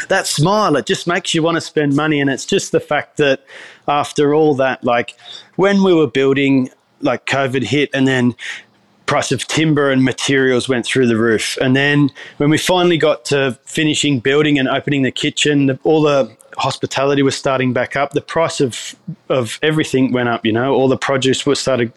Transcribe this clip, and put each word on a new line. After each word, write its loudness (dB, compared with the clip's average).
that 0
smile, 0
it -2
just -4
makes -2
you 0
wanna 0
spend -2
money." 0
And 0
it's -6
just -2
the 2
fact -4
that 2
after 0
all 4
that, -2
like, 0
when 2
we 4
were 4
building, 2
like, -2
covid -2
hit, -2
and 2
then 0
price -2
of -4
timber 0
and 2
materials 0
went -2
through 0
the 2
roof. 0
And 2
then 2
when 2
we 2
finally 2
got 0
to -2
finishing -2
building 2
and 0
opening -2
the 0
kitchen, 0
the, -2
all 4
the 0
hospitality -2
was 0
starting -2
back -4
up. -2
The -2
price -4
of, -4
of -4
everything 0
went 0
up, -4
you 2
know, 0
all 2
the 2
produce 0
was 0
started -2